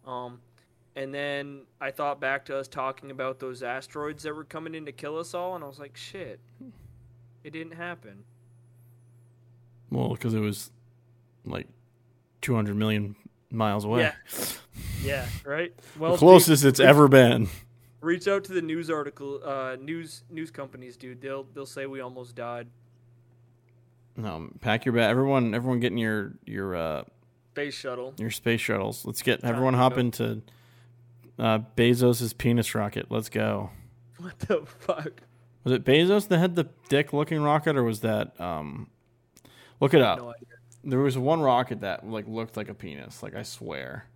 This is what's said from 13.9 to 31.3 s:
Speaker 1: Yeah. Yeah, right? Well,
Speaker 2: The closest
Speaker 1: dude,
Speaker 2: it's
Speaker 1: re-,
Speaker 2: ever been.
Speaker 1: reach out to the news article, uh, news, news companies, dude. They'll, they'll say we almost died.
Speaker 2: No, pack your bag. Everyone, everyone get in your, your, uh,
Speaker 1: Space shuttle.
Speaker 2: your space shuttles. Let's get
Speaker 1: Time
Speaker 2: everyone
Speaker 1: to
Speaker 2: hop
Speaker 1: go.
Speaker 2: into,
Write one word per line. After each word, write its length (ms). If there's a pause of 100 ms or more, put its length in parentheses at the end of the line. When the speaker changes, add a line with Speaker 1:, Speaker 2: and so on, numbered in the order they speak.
Speaker 1:
Yeah. 140 (840)
Yeah, 260 (160)
right? 300 (260)
Well, 140
Speaker 2:
The 40
closest 460
Speaker 1:
dude, 60
Speaker 2:
it's 100
Speaker 1:
re-, 60
Speaker 2:
ever 220
been. 400 (540)
Speaker 1:
reach 260
out 180
to 80
the 80
news 280
article, 540
uh, 340
news, 520
news 220
companies, 460
dude. 240
They'll, 220
they'll 220
say 200
we 160
almost 340
died. 320 (1500)
Speaker 2:
No, 320 (120)
pack 240
your 80
bag. 180
Everyone, 420
everyone 260
get 120
in 60
your, 360 (120)
your, 300
uh, 280 (500)
Speaker 1:
Space 220
shuttle. 420
Speaker 2:
your 140
space 300
shuttles. 440
Let's 160
get 200
Speaker 1:
Time 100
Speaker 2:
everyone 220
Speaker 1:
to 60
Speaker 2:
hop 160
Speaker 1:
go. 40
Speaker 2:
into, 420 (960)